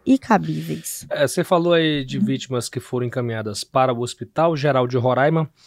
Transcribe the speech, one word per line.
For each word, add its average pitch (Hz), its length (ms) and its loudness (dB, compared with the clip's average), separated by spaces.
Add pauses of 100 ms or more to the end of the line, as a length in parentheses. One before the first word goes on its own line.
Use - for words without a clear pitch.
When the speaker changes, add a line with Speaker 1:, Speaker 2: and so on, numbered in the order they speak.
Speaker 1:
e 262 140 4
cabíveis. 160 920 -2
Speaker 2:
É, 147 180 2
você 175 160 -2
falou 175 280 2
aí 156 320 2
de 131 140 -6
vítimas 127 500 -2
que 123 120 -8
foram 123 260 -4
encaminhadas 113 560 -6
para 131 320 0
o 117 60 -4
Hospital 156 560 -2
Geral 131 320 2
de 127 80 -2
Roraima 139 520 2 (180)